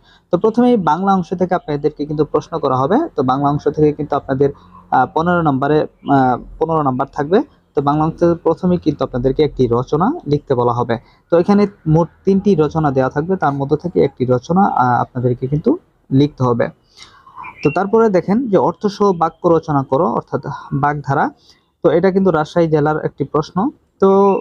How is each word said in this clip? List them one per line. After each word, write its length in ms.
তো 80
প্রথমেই 380
বাংলা 380
অংশ 200
থেকে 200
আপনাদেরকে 520
কিন্তু 180
প্রশ্ন 340
করা 180
হবে। 400
তো 60
বাংলা 260
অংশ 160
থেকে 280
কিন্তু 240
আপনাদের, 340
আহ, 240
পনেরো 280
নম্বরে, 400
আহ, 560
পনেরো 240
নম্বর 300
থাকবে। 300
তো 80
বাংলা 220
অংশ 140
থেকে 160
প্রথমেই 440
কিন্তু 260
আপনাদেরকে 380
একটি 280
রচনা 420
লিখতে 280
বলা 180
হবে। 260
তো 80
এখানে 280
মোট 220
তিনটি 300
রচনা 360
দেওয়া 200
থাকবে, 260
তার 160
মধ্য 240
থেকে 240
একটি 240
রচনা, 400
আহ, 360
আপনাদেরকে 460
কিন্তু 320
লিখতে 320
হবে। 240
তো 60
তারপরে 380
দেখেন 400
যে 80
অর্থসহ 560
বাক্য 360
রচনা 340
করো, 240
অর্থাৎ 340
বাগধারা। 580
তো 80
এটা 200
কিন্তু 200
রাজশাহী 380
জেলার 360
একটি 200
প্রশ্ন। 460
তো, 400